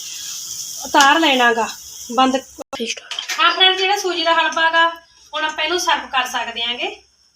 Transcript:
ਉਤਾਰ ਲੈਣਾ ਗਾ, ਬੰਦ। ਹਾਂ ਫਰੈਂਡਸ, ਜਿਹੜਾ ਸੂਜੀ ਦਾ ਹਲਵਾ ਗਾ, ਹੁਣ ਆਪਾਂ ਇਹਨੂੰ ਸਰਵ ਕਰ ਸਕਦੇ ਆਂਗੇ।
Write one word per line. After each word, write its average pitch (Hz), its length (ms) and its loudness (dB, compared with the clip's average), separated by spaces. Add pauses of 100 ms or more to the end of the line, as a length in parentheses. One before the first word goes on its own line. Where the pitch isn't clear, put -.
(840)
ਉਤਾਰ 285 360 6
ਲੈਣਾ 254 340 4
ਗਾ, 220 120 0 (480)
ਬੰਦ। 262 220 4
ਹਾਂ - 1160 -4
ਫਰੈਂਡਸ, 370 260 4
ਜਿਹੜਾ 392 180 2
ਸੂਜੀ 349 280 -2
ਦਾ 330 100 4
ਹਲਵਾ 320 360 2
ਗਾ, 330 160 4 (460)
ਹੁਣ 302 120 -4
ਆਪਾਂ 311 200 -4
ਇਹਨੂੰ 349 160 -2
ਸਰਵ - 280 0
ਕਰ 240 200 -2
ਸਕਦੇ 233 340 -6
ਆਂਗੇ। 247 320 -6 (420)